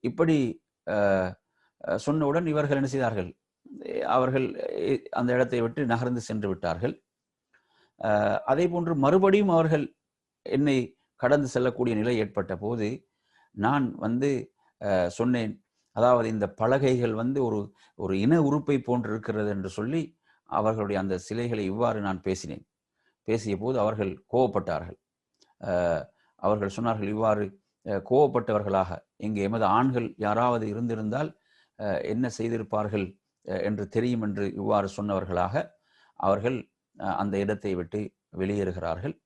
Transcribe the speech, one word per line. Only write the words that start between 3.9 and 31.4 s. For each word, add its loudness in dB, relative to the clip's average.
அவர்கள், 2
அந்த 0
இடத்தை 2
விட்டு -2
நகர்ந்து 0
சென்று -4
விட்டார்கள். -2
அஹ், 2
அதே 2
போன்று -2
மறுபடியும் 6
அவர்கள் 4
என்னை 4
கடந்து 2
செல்லக்கூடிய 0
நிலை 2
ஏற்பட்ட -2
போது -2
நான் 0
வந்து, 0
அஹ், 2
சொன்னேன், 0
அதாவது 4
இந்த 0
பலகைகள் 2
வந்து 0
ஒரு, 0
ஒரு -2
இன 4
உறுப்பை 2
போன்று -2
இருக்கிறது -4
என்று -4
சொல்லி -4
அவர்களுடைய 0
அந்த -2
சிலைகளை -4
இவ்வாறு 0
நான் -4
பேசினேன். -6
பேசிய -2
போது -2
அவர்கள் 0
கோவப்பட்டார்கள். -2
அஹ், 0
அவர்கள் 0
சொன்னார்கள், -2
இவ்வாறு, 0
அஹ், -4
கோவப்பட்டவர்களாக, 2
"இங்கு -4
எமது 0
ஆண்கள் 2
யாராவது 0
இருந்திருந்தால், -4